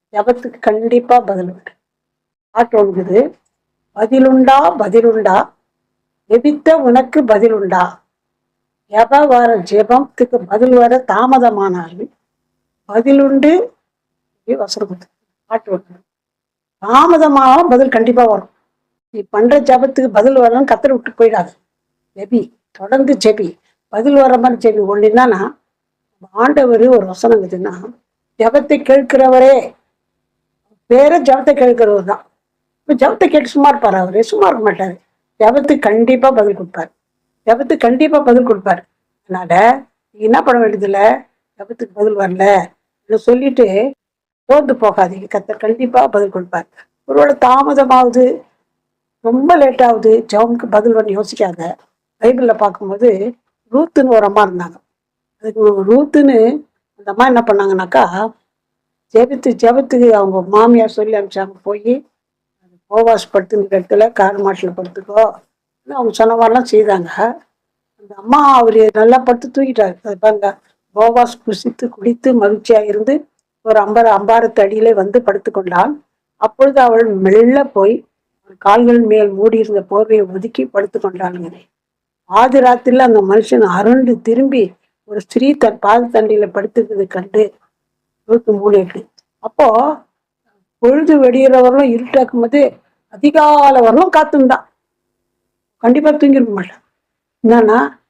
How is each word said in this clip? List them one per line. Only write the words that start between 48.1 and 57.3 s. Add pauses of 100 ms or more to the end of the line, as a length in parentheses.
ரொம்ப
லேட்
ஆகுது,
ஜெபம்க்கு
பதில்
வரணும்
யோசிக்காத. (480)
பைபிள்ல
பார்க்கும்போது (380)
ரூத்துன்னு
ஒரு
அம்மா
இருந்தாங்க. (640)
அதுக்கு
ரூத்துன்னு (320)
அந்த
அம்மா
என்ன